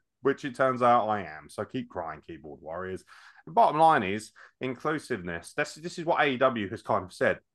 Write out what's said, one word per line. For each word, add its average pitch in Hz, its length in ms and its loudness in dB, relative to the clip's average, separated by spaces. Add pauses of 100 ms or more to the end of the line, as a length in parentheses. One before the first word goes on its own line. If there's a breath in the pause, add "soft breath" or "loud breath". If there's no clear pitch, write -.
(220)
which 135 220 0
it 135 120 -8
turns 127 260 0
out 120 260 6
I 107 160 0
am. 78 260 -12
So - 140 -8
keep 120 240 -8
crying, 80 400 -8
keyboard 78 340 -14
warriors. 87 440 -8 (400 loud breath)
The 160 80 -14
bottom 165 260 4
line 160 240 6
is 101 300 -4 (260 loud breath)
inclusiveness. 123 920 -6
This, - 220 -4
this 160 220 -12
is 175 60 -8
what 160 160 0
A 147 120 4
E 127 60 -2
W 120 320 2
has 110 120 -10
kind 101 240 -2
of 90 80 -18
said. 110 260 0 (160)